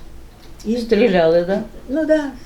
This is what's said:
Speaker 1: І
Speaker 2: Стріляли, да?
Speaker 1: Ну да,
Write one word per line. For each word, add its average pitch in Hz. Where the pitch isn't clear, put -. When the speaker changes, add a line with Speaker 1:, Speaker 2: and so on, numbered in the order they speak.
Speaker 1:
І 220
Speaker 2:
Стріляли, 190
да? 226
Speaker 1:
Ну 294
да, 302